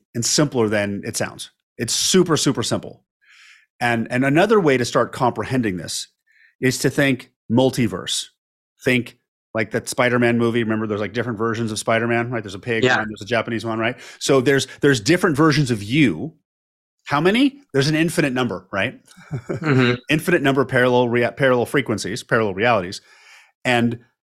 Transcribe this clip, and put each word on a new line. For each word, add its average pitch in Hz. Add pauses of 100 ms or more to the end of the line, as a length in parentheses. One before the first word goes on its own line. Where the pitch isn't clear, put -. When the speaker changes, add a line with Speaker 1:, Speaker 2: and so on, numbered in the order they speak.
(140)
Speaker 1:
and 117
simpler 135
than 101
it -
sounds. - (280)
It's 120
super, 165
super 131
simple. - (760)
And, 117
and 123
another 190
way 147
to 120
start 120
comprehending 113
this - (520)
is 127
to 139
think 139 (180)
multiverse. 117 (580)
Think 127 (360)
like 110
that 113
Spider-Man 120
movie. 117
Remember, 110
there's, 104
like, 101
different 110
versions 113
of 104
Spider-Man, 117
right? 117
There's 98
a 98
pig 113
Speaker 2:
Yeah. 127
Speaker 1:
one, 107
there's 107
a 104
Japanese 113
one, 113
right? 113 (180)
So 135
there's, 139 (140)
there's 139
different 160
versions 147
of 107
you 113 (720)
how 147
many? 233 (120)
There's 139
an 156
infinite 156
number, 120
right? 101 (320)
Speaker 2:
Mm-hmm. 131
Speaker 1:
<laughs> -
Infinite 160
number 139
of 123
parallel 123
rea-, 117
parallel 127
frequencies, 110
parallel 110
realities. 101 (640)
And 120 (300)